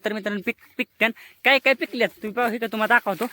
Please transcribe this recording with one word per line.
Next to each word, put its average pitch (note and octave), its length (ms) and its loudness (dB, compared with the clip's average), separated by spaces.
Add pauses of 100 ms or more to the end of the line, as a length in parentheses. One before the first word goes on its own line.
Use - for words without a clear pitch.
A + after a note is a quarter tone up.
तर G#3+ 80 -2
मित्रांनो G#3 320 -6
पिक-, - 320 -8
पिकत्यान. - 340 -2 (320)
काय C4+ 160 6
काय C4+ 140 2
पिकल्यात B3 360 -2
तुम्ही G#3+ 240 -10
पाहू A#3+ 180 0
शकता, A3+ 160 -4
तुम्हाला G#3+ 260 0
दाखवतो. G#3+ 400 0